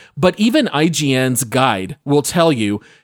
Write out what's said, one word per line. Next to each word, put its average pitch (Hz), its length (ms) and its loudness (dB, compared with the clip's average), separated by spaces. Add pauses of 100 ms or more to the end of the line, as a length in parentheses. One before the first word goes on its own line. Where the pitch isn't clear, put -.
(160)
But 180 220 0
even 233 300 2
I 151 200 0
G 147 260 -2
N's 127 300 0
guide 110 600 -2
will 143 180 2
tell 165 300 0
you, 104 280 -2 (240)